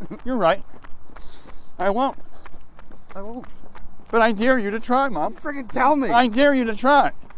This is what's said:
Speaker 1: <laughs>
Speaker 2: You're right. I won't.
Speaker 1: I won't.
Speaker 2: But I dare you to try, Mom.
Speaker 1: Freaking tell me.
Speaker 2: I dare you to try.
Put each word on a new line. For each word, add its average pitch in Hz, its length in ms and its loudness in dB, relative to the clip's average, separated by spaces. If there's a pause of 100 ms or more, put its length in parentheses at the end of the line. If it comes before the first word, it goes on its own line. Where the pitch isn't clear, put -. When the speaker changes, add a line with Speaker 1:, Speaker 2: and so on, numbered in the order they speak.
(100)
Speaker 1:
<laughs> 311 140 -8
Speaker 2:
You're 254 120 0
right. 190 260 2 (1160)
I 190 100 2
won't. 247 260 0 (1000)
Speaker 1:
I 202 60 -4
won't. 233 240 -6 (640)
Speaker 2:
But 226 120 4
I 226 100 4
dare 247 260 2
you 202 120 -2
to 220 100 -2
try, 269 280 2
Mom. 185 260 -2
Speaker 1:
Freaking 277 360 -6
tell 254 260 4
me. 262 140 0
Speaker 2:
I 240 180 6
dare 277 260 4
you 254 100 2
to 226 120 0
try. 262 360 4 (260)